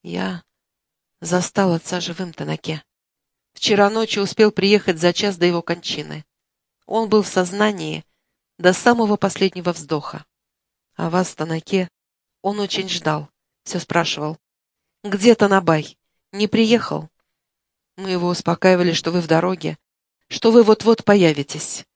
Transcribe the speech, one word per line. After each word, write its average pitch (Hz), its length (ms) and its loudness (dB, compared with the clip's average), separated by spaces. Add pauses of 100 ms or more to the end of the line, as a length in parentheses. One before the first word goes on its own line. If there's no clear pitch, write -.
Я 180 420 -8 (760)
застал 180 500 0
отца 175 300 -4
живым, 175 320 -10
Танаке. 156 500 -8 (680)
Вчера 202 360 2
ночью 220 340 -2
успел 208 280 2
приехать 196 480 0
за 175 140 2
час 202 240 -4
до 170 80 0
его 170 160 0
кончины. 156 640 -10 (600)
Он 220 220 -4
был 208 140 4
в 190 60 -6
сознании 180 760 -2 (540)
до 180 160 4
самого 226 420 2
последнего 185 560 -2
вздоха. 156 540 -8 (680)
А 165 140 -6
вас, 175 240 -2
Танаке, 165 540 -4 (540)
он 202 180 -4
очень 196 300 -6
ждал, 151 400 -4 (340)
все - 160 -6
спрашивал: 156 580 -4 (680)
'Где 202 300 2
Танабай? 180 640 2 (360)
Не 208 140 -2
приехал?' 214 640 0 (840)
Мы 190 160 -8
его 175 160 -2
успокаивали, 175 640 2
что 165 200 -4
вы 175 100 0
в 165 60 -8
дороге, 160 500 -2 (500)
что - 240 0
вы 233 120 10
вот-вот 214 420 4
появитесь. 160 800 0 (100)